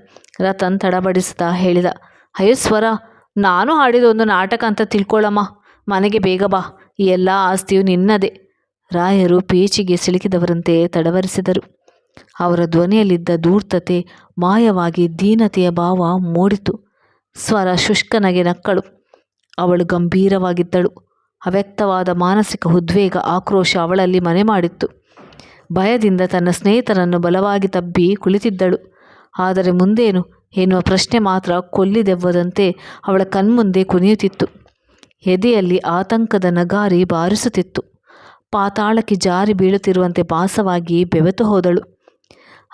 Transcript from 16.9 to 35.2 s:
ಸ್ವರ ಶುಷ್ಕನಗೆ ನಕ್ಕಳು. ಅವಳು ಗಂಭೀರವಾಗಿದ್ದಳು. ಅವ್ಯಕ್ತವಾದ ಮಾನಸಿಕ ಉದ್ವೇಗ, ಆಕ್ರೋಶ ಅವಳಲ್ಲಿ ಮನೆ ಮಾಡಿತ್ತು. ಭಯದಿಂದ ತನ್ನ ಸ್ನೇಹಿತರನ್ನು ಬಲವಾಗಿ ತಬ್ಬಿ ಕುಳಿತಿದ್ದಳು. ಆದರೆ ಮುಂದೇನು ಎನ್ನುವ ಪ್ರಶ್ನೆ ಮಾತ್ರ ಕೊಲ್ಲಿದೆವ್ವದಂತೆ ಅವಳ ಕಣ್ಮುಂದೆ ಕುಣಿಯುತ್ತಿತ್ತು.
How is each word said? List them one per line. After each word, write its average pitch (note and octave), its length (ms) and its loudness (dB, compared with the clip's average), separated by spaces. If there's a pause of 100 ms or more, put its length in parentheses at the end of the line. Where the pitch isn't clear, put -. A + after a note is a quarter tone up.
ಸ್ವರ F#3+ 380 -2
ಶುಷ್ಕನಗೆ F#3 680 0
ನಕ್ಕಳು. F3+ 380 -2 (800)
ಅವಳು F3+ 260 0
ಗಂಭೀರವಾಗಿದ್ದಳು. F3+ 1040 0 (580)
ಅವ್ಯಕ್ತವಾದ F#3+ 600 -2
ಮಾನಸಿಕ F3+ 580 -2
ಉದ್ವೇಗ, F3+ 500 0
ಆಕ್ರೋಶ F#3 600 -2
ಅವಳಲ್ಲಿ F3+ 440 0
ಮನೆ F3 220 0
ಮಾಡಿತ್ತು. F3+ 440 0 (840)
ಭಯದಿಂದ G3 480 2
ತನ್ನ F3+ 300 0
ಸ್ನೇಹಿತರನ್ನು F#3 680 0
ಬಲವಾಗಿ F#3+ 500 0
ತಬ್ಬಿ F3+ 460 0
ಕುಳಿತಿದ್ದಳು. F#3+ 840 -2 (420)
ಆದರೆ F#3 320 0
ಮುಂದೇನು F#3 840 0
ಎನ್ನುವ F#3 240 2
ಪ್ರಶ್ನೆ F#3+ 380 0
ಮಾತ್ರ F#3 400 0
ಕೊಲ್ಲಿದೆವ್ವದಂತೆ F3+ 1200 0 (300)
ಅವಳ F#3+ 160 2
ಕಣ್ಮುಂದೆ F#3+ 640 2
ಕುಣಿಯುತ್ತಿತ್ತು. F#3+ 640 0 (800)